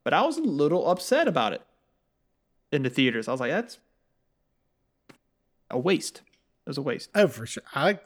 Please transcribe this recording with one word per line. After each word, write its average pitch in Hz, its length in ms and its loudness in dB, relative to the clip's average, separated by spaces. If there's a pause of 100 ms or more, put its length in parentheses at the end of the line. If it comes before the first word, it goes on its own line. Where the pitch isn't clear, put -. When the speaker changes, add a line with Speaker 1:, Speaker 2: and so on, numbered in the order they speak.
Speaker 1:
But 240 80 2
I 175 100 6
was 277 140 0
a 320 60 -4
little 156 480 2
upset 254 380 2
about 120 240 0
it - 100 -10 (1120)
in 143 100 0
the 131 80 -2
theaters. 120 380 0
I - 40 -4
was 131 80 -4
like, 127 120 -4
"That's 233 260 -6 (1900)
a 123 80 -2
waste." 170 400 -2 (480)
It - 40 -12
was 139 60 -8
a 139 60 -6
waste. - 320 -6
Speaker 2:
Oh, 202 140 6
for 113 180 -8
sure. - 160 -12 (100)
I, 175 340 0